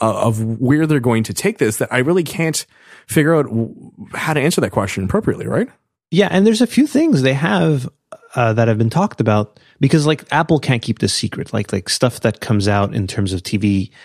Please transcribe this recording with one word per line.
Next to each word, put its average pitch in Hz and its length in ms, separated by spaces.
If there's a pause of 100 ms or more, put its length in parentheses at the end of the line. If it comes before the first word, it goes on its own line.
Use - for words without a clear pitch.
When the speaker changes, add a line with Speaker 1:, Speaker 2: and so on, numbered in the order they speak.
Speaker 1:
uh, 107 220
of 110 200
where 127 440
they're 151 120
going 113 260
to 107 100
take 220 240
this, 110 180
that - 160
I 127 60
really 165 260
can't 160 400 (440)
figure 160 260
out 151 100
w-, 113 480 (220)
how - 180
to 156 80
answer 156 220
that 101 80
question 98 340
appropriately, 92 420
right? 190 220 (420)
Speaker 2:
Yeah, 180 200
and 196 160
there's 220 160
a 240 40
few 254 200
things 285 340
they 131 140
have, 160 520 (480)
uh, 117 180
that 113 160
have 110 100
been 113 120
talked 190 300
about 104 380 (220)
because, 147 260
like, 151 260
Apple 156 280
can't 117 220
keep - 160
this 107 140
secret. - 400
Like, 104 200
like, 95 160
stuff - 320
that 110 200
comes 101 280
out 101 260
in 98 120
terms 95 260
of 92 100
T - 140
V, 98 340 (140)